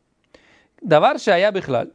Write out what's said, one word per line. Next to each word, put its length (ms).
Давар 380
шая 320
бихлаль, 440